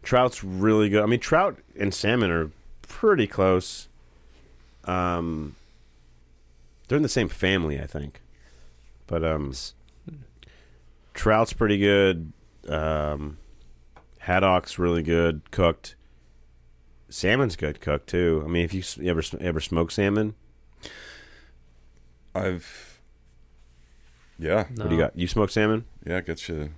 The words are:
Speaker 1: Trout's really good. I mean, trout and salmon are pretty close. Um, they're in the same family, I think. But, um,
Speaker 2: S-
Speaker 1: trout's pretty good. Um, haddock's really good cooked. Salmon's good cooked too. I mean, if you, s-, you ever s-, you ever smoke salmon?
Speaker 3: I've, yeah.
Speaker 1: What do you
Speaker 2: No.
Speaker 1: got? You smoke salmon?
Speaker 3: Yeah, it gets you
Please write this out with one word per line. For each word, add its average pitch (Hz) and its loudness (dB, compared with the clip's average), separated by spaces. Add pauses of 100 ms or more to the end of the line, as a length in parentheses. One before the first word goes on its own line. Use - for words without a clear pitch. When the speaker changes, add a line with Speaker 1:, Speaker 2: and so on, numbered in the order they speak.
Speaker 1:
Trout's 127 2
really 104 2
good. 104 4
I 104 2
mean, 117 2
trout 170 0 (200)
and 101 -2
salmon 110 0
are 82 0 (300)
pretty 185 2
close. 92 0 (960)
Um, 85 -4 (1300)
they're 143 0
in 151 2
the 135 0
same 113 0
family, 85 0
I 69 -8
think. 71 -10 (840)
But, 82 -2
um, 76 -2
Speaker 2:
S- - -12 (1400)
Speaker 1:
trout's 110 2
pretty 104 2
good. 98 4 (340)
Um, 76 -2 (800)
haddock's 92 2
really 85 0
good 82 0
cooked. - 0 (1120)
Salmon's 113 0
good 76 -6
cooked 73 -4
too. 85 2
I 76 -8
mean, 85 2
if 85 -8
you, 92 -4
s-, - -10
you 87 -4
ever 82 0
s-, - -6
you - -12
ever 82 -2
smoke 82 -2
salmon? 107 0 (2000)
Speaker 3:
I've, - -8 (1400)
yeah. 85 0 (100)
Speaker 1:
What 107 -6
do 85 2
you 82 4
Speaker 2:
No. 78 2
Speaker 1:
got? - -8
You 87 -2
smoke 104 0
salmon? 110 0 (200)
Speaker 3:
Yeah, 85 -4
it 90 -6
gets 80 -10
you 76 -8